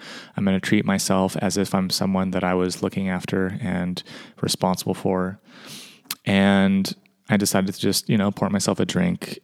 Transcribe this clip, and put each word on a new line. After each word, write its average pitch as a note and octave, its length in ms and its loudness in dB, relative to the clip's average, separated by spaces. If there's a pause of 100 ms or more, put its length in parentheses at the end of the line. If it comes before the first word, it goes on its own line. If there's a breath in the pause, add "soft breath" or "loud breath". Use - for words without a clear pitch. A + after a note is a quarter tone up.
(380 loud breath)
I'm G2 80 2
gonna F#2+ 140 4
treat G#2 260 2
myself F#2+ 520 2
as F2+ 200 -2
if G2 180 0
I'm F#2 140 0
someone F#2+ 420 0
that F#2 120 -2
I F2+ 100 2
was F2+ 300 0
looking G2 260 -2
after F#2 520 -2
and F2+ 400 -4 (400 loud breath)
responsible - 520 0
for. F#2 460 -2 (840 loud breath)
And G2 680 4 (360)
I G#2+ 80 4
decided G2 360 2
to - 60 -14
just, - 300 0
you A2+ 80 2
know, G2+ 140 2
pour G2 180 -2
myself G2 300 0
a F#2+ 60 0
drink F2+ 580 -2